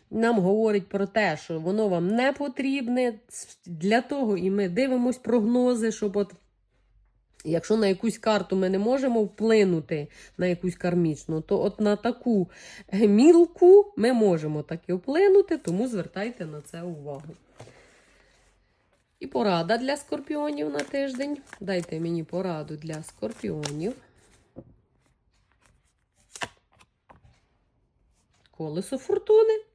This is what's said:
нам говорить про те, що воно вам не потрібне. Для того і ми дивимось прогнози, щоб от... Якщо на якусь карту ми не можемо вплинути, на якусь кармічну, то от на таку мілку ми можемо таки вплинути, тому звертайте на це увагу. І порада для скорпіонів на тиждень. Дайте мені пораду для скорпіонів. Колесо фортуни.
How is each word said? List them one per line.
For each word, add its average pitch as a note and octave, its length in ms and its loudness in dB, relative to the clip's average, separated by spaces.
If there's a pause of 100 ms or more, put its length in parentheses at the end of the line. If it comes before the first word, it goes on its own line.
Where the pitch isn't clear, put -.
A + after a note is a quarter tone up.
(120)
нам A3+ 280 0
говорить G#3 500 2
про G3 180 -4
те, F#3+ 300 0
що D#3+ 220 -8
воно G3+ 280 0
вам F3 200 0
не B3 260 0
потрібне. B3+ 800 -2 (520)
Для F#3 360 0
того B3 360 -2
і F3+ 120 -2
ми G3 200 0
дивимось B3 480 0
прогнози, A#3 720 0
щоб G3+ 260 -4
от... G3 160 -4 (1120)
Якщо E3+ 320 0
на G#3+ 100 2
якусь G3 300 -2
карту G#3 380 -2
ми F#3+ 140 0
не F#3+ 100 0
можемо A#3+ 440 0
вплинути, F#3 840 0 (300)
на F3+ 80 -2
якусь F3+ 300 -4
кармічну, E3 640 -2
то G3 200 -2
от - 180 -2
на G#3 160 2
таку A3 540 -2 (440)
мілку E4+ 1040 6
ми A#3 160 2
можемо D#3 500 0
таки E3 300 -8
вплинути, F#4 640 4
тому G3 300 -4
звертайте G3+ 580 -8
на D3+ 160 -14
це E3 220 -16
увагу. D3 520 -12 (1800)
І - 80 -14
порада G#3 500 0
для C4 200 -4
скорпіонів D4 720 -6
на C#4+ 100 -8
тиждень. C#4 580 -6 (220)
Дайте F3 400 -6
мені E3+ 240 -6
пораду D#3 540 -8
для D#3+ 260 -12
скорпіонів. E3 920 -8 (4000)
Колесо D#3+ 380 -8
фортуни. G#4+ 560 4 (220)